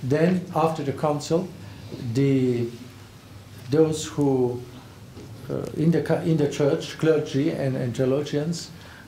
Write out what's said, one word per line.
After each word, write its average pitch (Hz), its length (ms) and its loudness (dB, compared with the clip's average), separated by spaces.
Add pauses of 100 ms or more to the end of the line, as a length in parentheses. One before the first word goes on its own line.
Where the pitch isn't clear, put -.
then 165 420 2 (100)
after 160 280 2
the 131 100 -2
council, 160 560 0 (640)
the, 127 560 2 (1040)
those 156 340 4
who, 131 560 2 (880)
uh, 135 140 -4 (120)
in 160 160 4
the 160 120 2
cu-, 165 260 0
in 160 80 4
the 143 100 4
church, 151 520 0
clergy 151 500 2
and, 135 260 -2
and 127 220 -2
theologians, 147 720 0 (380)